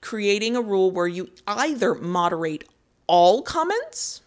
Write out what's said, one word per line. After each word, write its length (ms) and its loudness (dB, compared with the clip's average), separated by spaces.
Creating 540 -2
a 60 0
rule 320 2
where 160 0
you 220 -8
either 460 0
moderate 720 -2
all 320 6
comments 880 -4